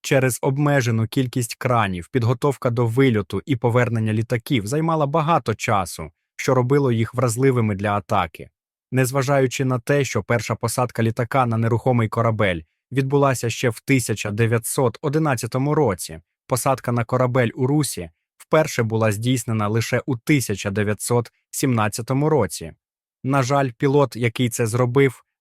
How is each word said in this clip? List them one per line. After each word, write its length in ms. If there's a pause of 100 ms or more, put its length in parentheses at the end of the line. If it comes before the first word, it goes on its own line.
Через 400
обмежену 640
кількість 480
кранів, 520
підготовка 640
до 160
вильоту 600
і 100
повернення 580
літаків 540
займала 380
багато 500
часу, 560 (240)
що 200
робило 360
їх 220
вразливими 640
для 220
атаки. 520 (420)
Незважаючи 760
на 140
те, 240
що 200
перша 320
посадка 480
літака 420
на 120
нерухомий 520
корабель 520 (300)
відбулася 580
ще 200
в 100
тисяча 520
дев'ятсот 720
одинадцятому 720
році, 460 (260)
посадка 440
на 120
корабель 520
у 120
Русі 420 (280)
вперше 460
була 280
здійснена 560
лише 380
у 120
тисяча 540
дев'ятсот 600 (200)
сімнадцятому 760
році. 440 (500)
На 200
жаль, 340
пілот, 380
який 340
це 180
зробив, 580 (160)